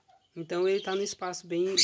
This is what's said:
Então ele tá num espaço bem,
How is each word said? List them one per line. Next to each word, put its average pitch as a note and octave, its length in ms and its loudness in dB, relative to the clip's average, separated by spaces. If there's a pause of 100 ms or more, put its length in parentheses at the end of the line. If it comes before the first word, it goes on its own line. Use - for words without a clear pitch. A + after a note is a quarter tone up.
(360)
Então F3 320 -2
ele G3 140 2
tá F#3+ 140 -4
num G3 80 0
espaço F#3 420 -4
bem, F3 380 0